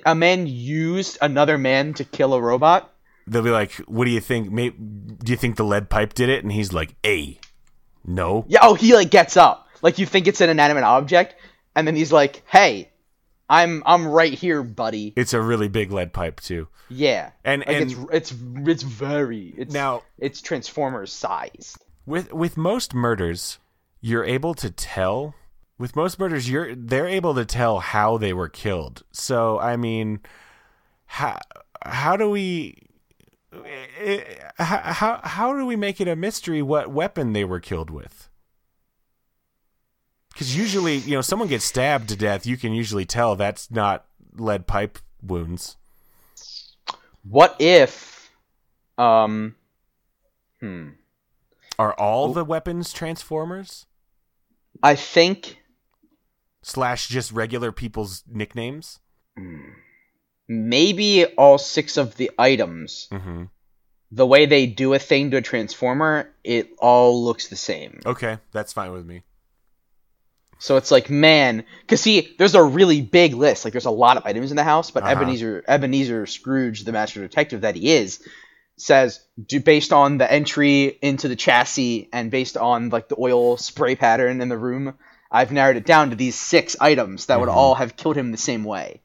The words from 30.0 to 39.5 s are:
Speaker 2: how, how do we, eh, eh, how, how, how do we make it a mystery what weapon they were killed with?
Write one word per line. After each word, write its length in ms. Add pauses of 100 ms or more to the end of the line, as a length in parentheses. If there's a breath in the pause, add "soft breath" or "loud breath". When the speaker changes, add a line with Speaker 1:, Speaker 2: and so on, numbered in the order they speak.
Speaker 2:
how, 320 (440)
how 340
do 120
we, 480 (720)
eh, 360 (120)
eh, 240 (360)
how, 180
how, 460
how 340
do 80
we 100
make 240
it 80
a 80
mystery 460
what 300
weapon 420
they 100
were 160
killed 300
with? 400 (2000)